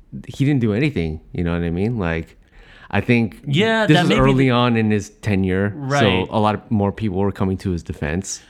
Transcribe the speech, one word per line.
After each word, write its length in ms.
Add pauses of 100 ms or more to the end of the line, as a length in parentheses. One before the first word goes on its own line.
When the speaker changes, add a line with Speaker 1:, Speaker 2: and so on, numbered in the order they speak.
(280)
Speaker 1:
he 160
didn't 180
do 120
anything." 480 (100)
You 140
know 80
what 100
I 60
mean? 280
Like, 400 (540)
I 80
think 480
Speaker 2:
Yeah, 380
Speaker 1:
this 120
Speaker 2:
that 60
Speaker 1:
is 60
Speaker 2:
may 60
be 60
Speaker 1:
early 240
Speaker 2:
the 60
Speaker 1:
on 240
in 160
his 180 (120)
tenure. 540
Speaker 2:
Right. 260
Speaker 1:
So 280
a 100
lot 160
of 160
more 200
people 280
were 120
coming 280
to 120
his 120
defense. 680